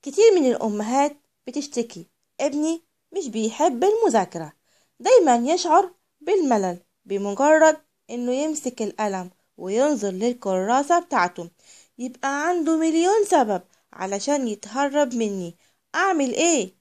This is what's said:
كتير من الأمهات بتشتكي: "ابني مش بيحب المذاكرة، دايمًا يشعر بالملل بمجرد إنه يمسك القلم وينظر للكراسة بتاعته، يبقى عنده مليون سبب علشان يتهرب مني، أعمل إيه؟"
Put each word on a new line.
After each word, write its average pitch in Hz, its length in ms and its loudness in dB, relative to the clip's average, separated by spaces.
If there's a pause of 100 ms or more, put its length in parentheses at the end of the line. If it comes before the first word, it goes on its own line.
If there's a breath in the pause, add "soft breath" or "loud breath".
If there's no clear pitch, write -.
كتير 403 280 4
من 277 160 4
الأمهات 233 640 -2 (300)
بتشتكي: 240 600 -8 (340)
"ابني 302 420 -2 (300)
مش 330 160 -6
بيحب 233 560 -2
المذاكرة، 226 680 0 (480)
دايمًا 285 520 4
يشعر 359 380 2 (300)
بالملل 247 580 0 (260)
بمجرد 285 720 2 (340)
إنه 240 220 -6
يمسك 285 500 -4
القلم 196 480 -6 (260)
وينظر 208 540 -2
للكراسة 233 880 0
بتاعته، 180 520 -2 (480 soft breath)
يبقى 277 500 -6
عنده 320 280 0
مليون 330 480 2
سبب 220 380 0 (300)
علشان 202 560 -4
يتهرب 254 680 -2
مني، 196 420 -6 (380)
أعمل 320 400 0
إيه؟" 294 460 0